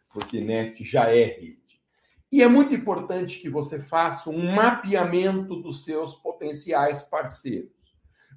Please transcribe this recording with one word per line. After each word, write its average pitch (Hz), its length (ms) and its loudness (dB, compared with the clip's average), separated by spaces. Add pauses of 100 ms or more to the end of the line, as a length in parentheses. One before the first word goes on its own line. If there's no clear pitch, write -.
porque 104 320 -8
net 113 440 -4
já 117 260 2
é 117 140 6
rede. - 560 -10 (500)
E 277 140 6
é 240 40 8
muito 277 240 6
importante - 680 -4
que 156 100 -10
você 143 300 -6
faça 160 500 -2
um 175 240 -2
mapeamento 190 1040 0
dos 165 260 -12
seus 156 320 -6
potenciais 147 880 -4
parceiros. - 680 -8 (640)